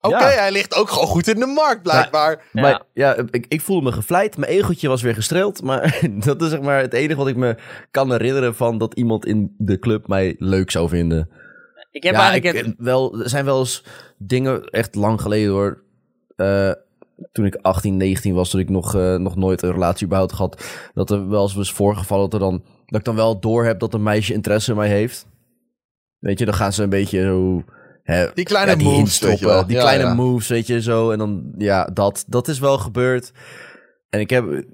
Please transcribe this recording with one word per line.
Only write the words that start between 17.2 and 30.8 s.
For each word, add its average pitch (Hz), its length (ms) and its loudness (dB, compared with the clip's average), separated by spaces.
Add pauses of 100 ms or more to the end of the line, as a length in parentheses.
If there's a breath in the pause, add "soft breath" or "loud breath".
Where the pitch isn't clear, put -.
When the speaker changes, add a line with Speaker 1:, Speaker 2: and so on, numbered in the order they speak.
Speaker 2:
toen 110 140 0
ik 95 160 -2
achttien, 95 340 0
negentien 95 380 0
was, 90 160 0
toen 95 100 0
ik 92 80 -2
nog, 95 260 -2
eh, 92 200 2
nog 92 220 -2
nooit 95 260 0
een 90 100 0
relatie 87 340 0
überhaupt 95 260 0
had. - 320 -6 (300 loud breath)
Dat 98 160 -2
er 101 180 -2
wel 104 140 0
eens 98 140 -2
is 101 160 -4
voorgevallen 98 580 0
dat 104 100 -2
er 98 60 0
dan, 92 160 -2 (240 soft breath)
dat - 120 -4
ik 104 60 -6
dan 117 100 -2
wel 110 260 2
door 117 240 0
heb 113 140 0
dat 113 160 -4
een 107 80 0
meisje 104 300 0
interesse 107 380 0
in 110 60 0
mij 104 120 0
heeft. 104 380 -2 (920)
Weet 98 200 -2
je, 120 60 0
dan 104 100 0
gaan 101 180 0
ze 107 100 -2
een 101 60 0
beetje 98 340 0
zo, 92 400 0 (400 soft breath)
hè, - 320 0
Speaker 1:
Die 180 100 -2
kleine 196 260 2
Speaker 2:
ja, 185 60 4
die 156 100 2
Speaker 1:
moves, - 140 4
Speaker 2:
hints - 200 2
Speaker 1:
weet 101 100 2
je 104 60 4
Speaker 2:
stoppen. 101 220 2
Speaker 1:
wel. 95 80 0
Speaker 2:
Die 117 100 0
Speaker 1:
Ja, 123 60 2
Speaker 2:
kleine 135 220 4
Speaker 1:
ja. 123 100 0
Speaker 2:
moves, 123 340 0
weet 117 180 -2
je, 117 160 -2